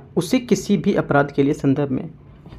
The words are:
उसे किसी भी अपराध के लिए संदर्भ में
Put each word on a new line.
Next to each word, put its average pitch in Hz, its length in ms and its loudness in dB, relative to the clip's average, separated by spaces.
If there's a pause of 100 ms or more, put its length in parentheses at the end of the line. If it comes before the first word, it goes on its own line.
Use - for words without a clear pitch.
(180)
उसे 220 220 0
किसी 202 380 0
भी 190 160 0
अपराध 143 380 2
के 139 120 2
लिए 143 100 2
संदर्भ 139 380 0
में 131 180 -6 (500)